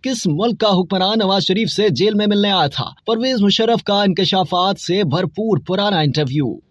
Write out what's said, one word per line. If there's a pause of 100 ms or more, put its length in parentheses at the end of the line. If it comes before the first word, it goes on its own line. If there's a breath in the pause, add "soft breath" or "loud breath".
किस
मुल्क
का
हुक्मरान
नवाज
शरीफ
से
जेल
में
मिलने
आया
था? (140)
परवेज
मुशर्रफ
का
इंकशाफात
से
भरपूर
पुराना
इंटरव्यू। (100)